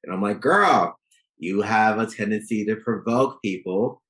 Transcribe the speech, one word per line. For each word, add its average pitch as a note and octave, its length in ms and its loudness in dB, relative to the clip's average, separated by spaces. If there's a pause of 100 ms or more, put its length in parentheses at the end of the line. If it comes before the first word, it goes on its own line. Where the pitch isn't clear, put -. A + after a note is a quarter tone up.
And F#2 100 -10
I'm F#2+ 80 -4
like, G#2 200 -2
"Girl, D#3 540 4 (420)
you F#2+ 240 -2
have G#2+ 380 2
a A2+ 60 0
tendency G#2+ 600 -4
to A2 100 0
provoke A#2 680 -2
people. F#2 680 -2